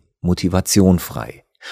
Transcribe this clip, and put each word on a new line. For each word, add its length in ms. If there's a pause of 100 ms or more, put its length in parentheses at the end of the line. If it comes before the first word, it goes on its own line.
(200)
Motivation 800
frei 460 (280)